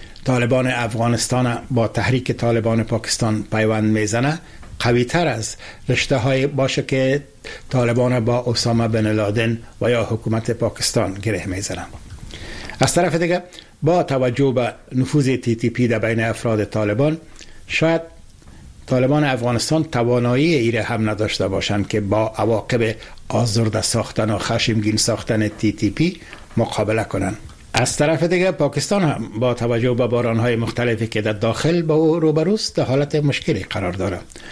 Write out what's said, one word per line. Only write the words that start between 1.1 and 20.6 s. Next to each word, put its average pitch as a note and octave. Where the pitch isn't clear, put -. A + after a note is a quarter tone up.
با A#2
تحریک B2
طالبان A2+
پاکستان G#2+
پیوند A2
میزنه A2
قوی B2
تر E3+
از A2
رشته C3
های C3+
باشه C#3
که C3+
طالبان B2
با A#2+
اسامه A#2
بن G#2+
لادن A2
و A2
یا A#2
حکومت A2
پاکستان A2
گره G2+
میزنن. F#2+
از -
طرف E3+
دیگه، F3
با E3+
توجه C3
به A#2
نفوذ B2+
تی A#2+
تی A#2
پی B2
در A2+
بین A2+
افراد A2+
طالبان، A2
شاید E3
طالبان C#3
افغانستان B2
توانایی B2
ایره A2+